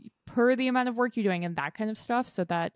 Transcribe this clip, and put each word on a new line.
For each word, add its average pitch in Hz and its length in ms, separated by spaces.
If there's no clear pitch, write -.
per 247 300
the 262 140
amount 247 180
of 240 80
work 247 220
you're 220 80
doing 180 180
and 170 140
that 147 160
kind 220 160
of 220 80
stuff. 247 320
So 180 160
that, 170 300